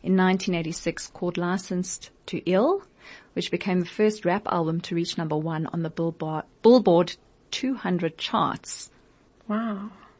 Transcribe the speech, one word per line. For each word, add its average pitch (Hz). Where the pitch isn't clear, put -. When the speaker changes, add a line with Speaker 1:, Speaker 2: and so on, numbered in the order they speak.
Speaker 1:
in 185
nineteen 185
eighty-six 165
called 175
Licensed 180
to -
Ill, 247
which -
became 180
the 175
first 214
rap 190
album 165
to -
reach 170
number 156
one 160
on 170
the 160
Billboard, 160
Billboard 190
two 262
hundred 175
charts. -
Speaker 2:
Wow. 214